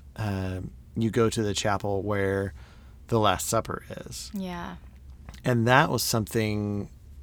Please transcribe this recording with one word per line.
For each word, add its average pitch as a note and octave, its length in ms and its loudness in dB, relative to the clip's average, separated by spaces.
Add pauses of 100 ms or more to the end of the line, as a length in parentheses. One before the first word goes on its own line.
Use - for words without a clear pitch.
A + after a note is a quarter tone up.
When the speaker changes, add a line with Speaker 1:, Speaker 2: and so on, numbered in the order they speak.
(180)
Speaker 1:
uh, F#2+ 420 -2 (380)
you A2+ 120 2
go A2+ 200 4
to A#2 120 0
the G#2 120 0
chapel G2+ 480 0
where G2 520 0 (540)
the A#2+ 120 2
Last G2 280 4
Supper - 360 0 (220)
is. - 280 -10
Speaker 2:
Yeah. F3+ 420 -8 (720)
Speaker 1:
And A#2+ 200 4
that C3 240 8
was B2+ 140 0
something G#2 840 0 (340)